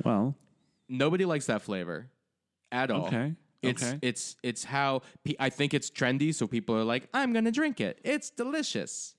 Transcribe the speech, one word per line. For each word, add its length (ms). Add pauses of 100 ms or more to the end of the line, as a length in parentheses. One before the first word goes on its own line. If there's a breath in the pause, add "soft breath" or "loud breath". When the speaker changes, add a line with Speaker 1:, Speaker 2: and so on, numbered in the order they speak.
Speaker 1:
Well. 320 (560)
Speaker 2:
Nobody 320
likes 220
that 160
flavor 480 (640)
at 180
all. 160
Speaker 1:
Okay. 300 (260)
Speaker 2:
It's, 220
Speaker 1:
Okay. 180
Speaker 2:
it's, 400
it's 220
how 380 (220 loud breath)
pe-, 160
I 120
think 240
it's 160
trendy, 420
so 140
people 280
are 80
like, 300
"I'm 200
gonna 180
drink 280
it. 240
It's 280
delicious." 880